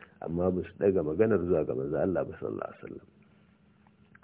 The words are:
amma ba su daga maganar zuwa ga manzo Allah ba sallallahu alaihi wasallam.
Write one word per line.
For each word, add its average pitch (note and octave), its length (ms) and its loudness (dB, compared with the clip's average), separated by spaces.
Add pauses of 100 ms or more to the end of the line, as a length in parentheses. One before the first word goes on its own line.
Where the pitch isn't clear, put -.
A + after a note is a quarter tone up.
(220)
amma F2 300 0
ba F2+ 120 0
su - 160 -14
daga F#2 240 4
maganar F#2 360 2
zuwa F2 260 2
ga C2+ 80 -2
manzo C#2 240 -2
Allah E2 280 0
ba - 140 -10
sallallahu G#1 280 -6
alaihi - 160 -18
wasallam. - 240 -14 (1160)